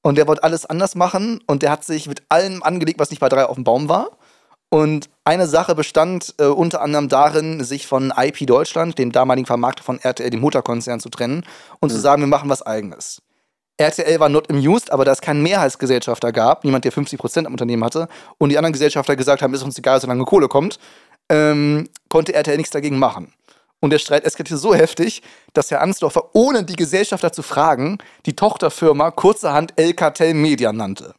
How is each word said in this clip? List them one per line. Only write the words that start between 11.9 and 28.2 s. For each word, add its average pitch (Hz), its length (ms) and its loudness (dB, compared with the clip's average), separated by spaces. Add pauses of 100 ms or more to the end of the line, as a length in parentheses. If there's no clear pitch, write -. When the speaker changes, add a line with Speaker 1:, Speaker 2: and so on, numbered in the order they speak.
Speaker 1:
zu 113 80 -4
Speaker 2:
Mhm. - 20 -4
Speaker 1:
sagen, 143 220 4
wir 139 40 0
machen 143 220 0
was 135 140 -2
Eigenes. 107 600 -10 (560)
R 151 140 2
T 175 100 -6
L 156 180 2
war 151 100 4
not 151 180 0
amused, 156 420 2
aber 135 140 2
da 135 80 4
es - 80 0
keinen 147 220 -2
Mehrheitsgesellschafter 131 920 0
gab, 120 320 2
niemand, 135 200 0
der 127 80 0
fünfzig 143 260 -6
Prozent - 280 -4
am 127 60 -12
Unternehmen 120 320 -2
hatte, 160 240 -4 (300)
und 147 100 2
die 143 100 2
anderen 160 140 0
Gesellschafter 143 440 0
gesagt 135 260 2
haben, 131 100 0
„Ist 135 100 -6
uns 135 140 -8
egal, 131 240 2
solange 127 240 -2
Kohle 151 240 4
kommt“, 151 300 0 (500)
ähm, 151 600 2 (200)
konnte 160 260 0
R 151 80 2
T 156 80 -2
L 143 60 0
nichts - 160 -6
dagegen 143 260 -4
machen. 107 360 -2 (460)
Und 143 100 2
der 151 80 4
Streit 147 260 0
eskalierte 160 320 -4
so 180 180 2
heftig, - 480 2 (300)
dass - 180 0
Herr 143 120 0
Ansdorfer, 170 500 -2
ohne 233 320 2
die 170 120 -8
Gesellschafter 175 540 -2
zu 151 120 -12
fragen, 151 560 0 (260)